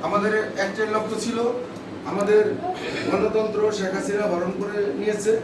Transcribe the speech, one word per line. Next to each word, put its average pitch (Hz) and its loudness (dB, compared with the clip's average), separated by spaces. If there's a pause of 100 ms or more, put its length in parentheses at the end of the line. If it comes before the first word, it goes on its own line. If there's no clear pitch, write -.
আমাদের 202 2 (320)
একটাই 208 -2
লক্ষ্য 220 -2
ছিল, 233 -2 (720)
আমাদের 214 6 (640)
গণতন্ত্র 214 2 (180)
শেখ 190 -2
হাসিনা 202 0
হরণ 180 0
করে 202 -2 (220)
নিয়েছে 208 2 (120)